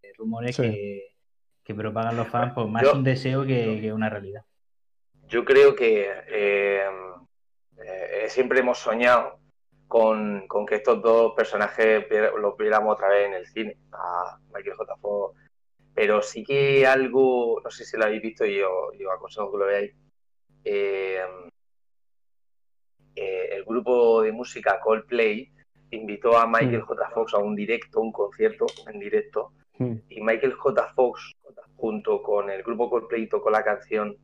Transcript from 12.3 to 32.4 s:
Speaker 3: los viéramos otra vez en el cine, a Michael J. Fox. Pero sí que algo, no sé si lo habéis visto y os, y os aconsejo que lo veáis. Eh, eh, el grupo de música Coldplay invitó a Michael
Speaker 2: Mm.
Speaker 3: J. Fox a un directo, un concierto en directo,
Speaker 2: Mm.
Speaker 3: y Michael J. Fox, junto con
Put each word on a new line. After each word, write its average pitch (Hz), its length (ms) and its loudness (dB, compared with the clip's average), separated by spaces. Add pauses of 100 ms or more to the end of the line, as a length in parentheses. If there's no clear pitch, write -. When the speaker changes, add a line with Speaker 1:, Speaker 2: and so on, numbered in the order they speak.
Speaker 3:
los 101 160 0
viéramos 107 380 2
otra 98 140 0
vez 101 180 4
en 98 80 -6
el 90 140 -10
cine, 107 280 -8 (160)
a 90 460 -8 (160)
Michael 98 220 -10
J. 101 200 -10
Fox. 101 420 -6 (540)
Pero 107 300 2
sí 110 220 -10
que 139 420 4
algo, 127 760 2
no 117 80 -10
sé 117 140 -16
si 113 140 -10
lo 110 60 2
habéis 107 180 -2
visto 110 240 -4
y 98 160 -2
os, 92 360 -4
y 98 60 -12
os 95 80 -4
aconsejo 98 400 -10
que 104 60 -6
lo 98 80 0
veáis. 101 260 -2 (720)
Eh, 98 560 -4 (2000)
eh, 95 360 -6
el 98 120 -10
grupo 117 580 4
de 110 100 0
música 110 480 -4
Coldplay 110 720 0 (400)
invitó 110 480 0
a 117 80 6
Michael 117 360 2
Speaker 2:
Mm. - 40 -12
Speaker 3:
J. - 240 -2
Fox 110 240 -2
a 104 40 4
un 104 180 0
directo, 110 440 -2
un 110 120 -2
concierto 107 540 0 (260)
en 104 80 -14
directo, 107 520 -4 (260)
Speaker 2:
Mm. 123 160 -2 (140)
Speaker 3:
y 113 120 -14
Michael 113 340 0
J. 117 400 0
Fox, - 380 0 (440)
junto 107 460 -2
con 101 280 0